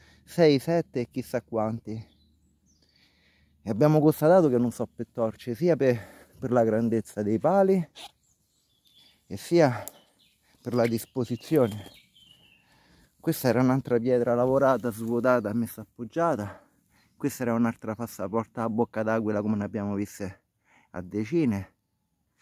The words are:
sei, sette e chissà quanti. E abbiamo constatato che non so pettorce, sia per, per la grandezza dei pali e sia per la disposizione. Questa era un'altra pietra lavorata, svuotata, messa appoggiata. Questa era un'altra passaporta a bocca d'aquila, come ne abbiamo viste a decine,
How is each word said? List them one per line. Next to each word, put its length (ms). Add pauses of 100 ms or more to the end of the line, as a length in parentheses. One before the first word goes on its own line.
(240)
sei, 340
sette 440
e 100
chissà 300
quanti. 500 (1700)
E 60
abbiamo 300
constatato 480
che 100
non 140
so 160
pettorce, 680
sia 220
per, 240 (400)
per 120
la 120
grandezza 580
dei 180
pali 460 (1400)
e 100
sia 460 (800)
per 120
la 140
disposizione. 1000 (1300)
Questa 300
era 120
un'altra 380
pietra 340
lavorata, 580
svuotata, 600
messa 280
appoggiata. 840 (540)
Questa 220
era 100
un'altra 400
passaporta 680
a 60
bocca 340
d'aquila, 400
come 120
ne 80
abbiamo 300
viste 480 (480)
a 120
decine, 720 (680)